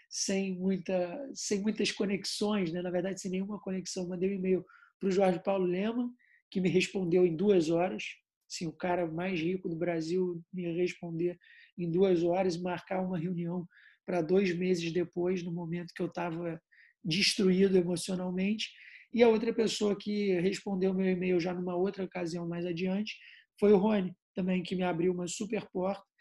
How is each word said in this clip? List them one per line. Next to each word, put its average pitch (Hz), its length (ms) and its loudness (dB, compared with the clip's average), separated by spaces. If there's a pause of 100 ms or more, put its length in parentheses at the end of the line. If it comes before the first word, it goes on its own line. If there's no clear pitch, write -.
sem 196 480 -2
muita, 185 760 -2
sem 202 260 -2
muitas 214 300 0
conexões, 202 800 -2
né, 180 100 -4
na 180 80 -4
verdade, 185 320 -2
sem 196 80 -8
nenhuma 196 300 -4
conexão, 185 480 -6
mandei 180 240 -2
um - 20 -2
e-mail 185 320 0 (340)
pro 190 120 0
Jorge 185 320 4
Paulo 196 220 0
Leman, 220 460 -2 (380)
que 196 100 -4
me 180 100 2
respondeu 180 540 2
em 170 120 4
duas 180 340 4
horas, 180 340 0 (460)
assim, - 160 -8
o 156 80 -6
cara 180 320 -2
mais 170 340 -2
rico 185 300 -2
do 160 80 -4
Brasil 170 760 -2
me 170 220 -4
responder 175 640 -2 (400)
em 175 120 -2
duas 180 340 4
horas, 175 340 2
marcar 180 440 -4
uma 185 160 -4
reunião 170 480 -4 (400)
pra 180 160 0
dois 180 320 2
meses 170 380 0
depois, 175 520 -2
no 175 100 -6
momento 175 420 -6
que - 60 -8
eu 175 100 -4
tava 170 480 -6 (420)
destruído 190 760 4
emocionalmente. 185 920 -2 (440)
E 226 100 4
a 233 60 10
outra 226 240 4
pessoa 208 440 0
que 202 440 0
respondeu 190 520 0
meu 190 120 0
e-mail 185 340 2
já 180 140 -2
numa 180 240 -4
outra 190 260 0
ocasião 175 420 -6
mais 170 200 -4
adiante 185 480 -2 (440)
foi 208 140 6
o 208 60 10
Rony, 190 360 2 (200)
também, 185 300 0
que 180 120 -4
me 180 80 0
abriu 180 300 2
uma 175 140 -4
super 196 440 -6
porta, 190 320 -4 (180)